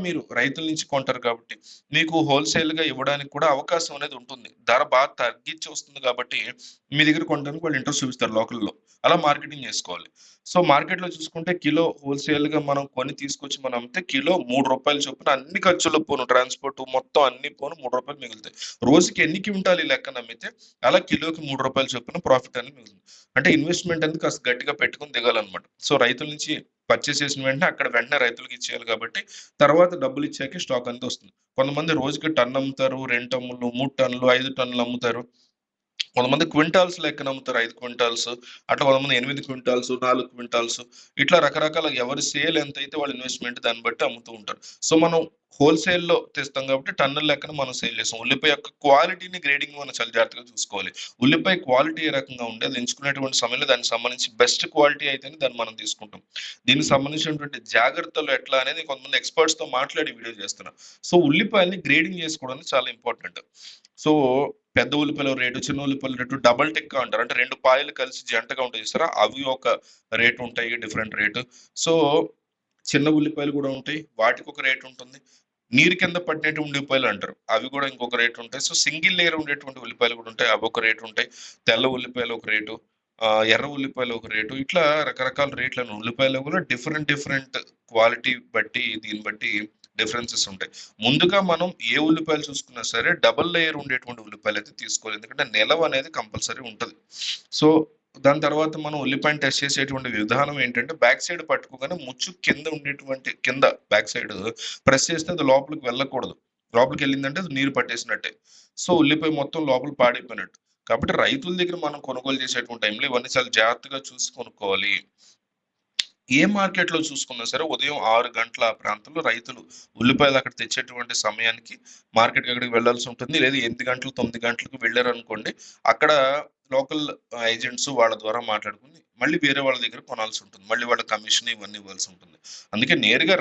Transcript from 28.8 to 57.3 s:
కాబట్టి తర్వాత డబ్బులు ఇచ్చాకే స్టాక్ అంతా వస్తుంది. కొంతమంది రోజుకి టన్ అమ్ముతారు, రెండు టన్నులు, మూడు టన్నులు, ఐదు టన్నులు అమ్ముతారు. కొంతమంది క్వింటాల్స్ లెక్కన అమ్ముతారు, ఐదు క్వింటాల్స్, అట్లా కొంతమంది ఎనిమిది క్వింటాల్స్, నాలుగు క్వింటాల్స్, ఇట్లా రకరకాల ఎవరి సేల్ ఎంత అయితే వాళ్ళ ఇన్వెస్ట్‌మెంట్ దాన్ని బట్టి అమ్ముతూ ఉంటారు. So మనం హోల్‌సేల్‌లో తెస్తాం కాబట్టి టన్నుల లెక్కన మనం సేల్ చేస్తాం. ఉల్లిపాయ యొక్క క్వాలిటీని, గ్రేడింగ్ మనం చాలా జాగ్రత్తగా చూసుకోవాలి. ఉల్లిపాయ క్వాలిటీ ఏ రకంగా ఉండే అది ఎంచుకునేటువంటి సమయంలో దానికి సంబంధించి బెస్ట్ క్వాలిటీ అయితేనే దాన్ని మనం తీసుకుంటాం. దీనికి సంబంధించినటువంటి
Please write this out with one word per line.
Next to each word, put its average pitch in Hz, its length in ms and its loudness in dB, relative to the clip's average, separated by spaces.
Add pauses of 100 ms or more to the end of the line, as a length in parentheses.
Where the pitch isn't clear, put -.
కాబట్టి 110 300 -6 (420)
తర్వాత 170 280 6 (120)
డబ్బులు 135 260 -4
ఇచ్చాకే 135 360 -10
స్టాక్ 123 260 -2
అంతా 123 180 -8
వస్తుంది. - 220 -12 (260)
కొంతమంది 147 440 0
రోజుకి 135 360 -2
టన్ 123 220 2
అమ్ముతారు, 131 400 -2 (140)
రెండు 123 200 -2
టన్నులు, 123 360 -6 (100)
మూడు 135 120 -2 (100)
టన్నులు, 123 260 0 (100)
ఐదు 135 220 -4
టన్నులు 123 260 -2
అమ్ముతారు. 120 380 -4 (920)
కొంతమంది 135 360 4
క్వింటాల్స్ 175 520 4
లెక్కన 143 280 -4
అమ్ముతారు, 127 320 -4
ఐదు 117 140 -10
క్వింటాల్స్, 120 500 -2 (420)
అట్లా 127 180 2
కొంతమంది 135 320 4
ఎనిమిది 139 260 -4
క్వింటాల్స్, 123 440 -2 (140)
నాలుగు 127 300 2
క్వింటాల్స్, 117 440 -2 (440)
ఇట్లా 160 240 8
రకరకాల 156 420 0 (160)
ఎవరి 143 240 -4
సేల్ 156 340 0
ఎంత 139 200 -8
అయితే 139 180 -8
వాళ్ళ 143 160 -4
ఇన్వెస్ట్‌మెంట్ 123 500 -8
దాన్ని 117 200 -2
బట్టి 117 220 -2
అమ్ముతూ 117 300 -10
ఉంటారు. - 220 -12 (280)
So 160 160 4
మనం 165 160 2 (400)
హోల్‌సేల్‌లో 170 560 4 (200)
తెస్తాం 139 340 -6
కాబట్టి 135 300 -2
టన్నుల 147 300 0
లెక్కన 143 300 -2
మనం 127 200 -4
సేల్ 117 200 -4
చేస్తాం. 113 240 -4
ఉల్లిపాయ 135 300 2
యొక్క 143 160 -12 (140)
క్వాలిటీని, 180 600 4
గ్రేడింగ్ 143 380 0
మనం 131 160 -12
చాలా 117 180 -2
జాగ్రత్తగా 117 360 0
చూసుకోవాలి. 95 380 -6 (340)
ఉల్లిపాయ 165 320 4 (120)
క్వాలిటీ 156 400 2
ఏ - 100 0
రకంగా 131 340 -8
ఉండే 113 180 -6
అది 131 120 -6
ఎంచుకునేటువంటి 135 600 -4
సమయంలో 127 300 -2
దానికి 120 220 0
సంబంధించి 123 340 -4 (140)
బెస్ట్ - 320 2
క్వాలిటీ 147 380 4
అయితేనే 139 320 -10
దాన్ని 120 180 -2
మనం 113 200 -6
తీసుకుంటాం. 107 400 -10 (460)
దీనికి 143 240 6
సంబంధించినటువంటి 143 680 -2 (160)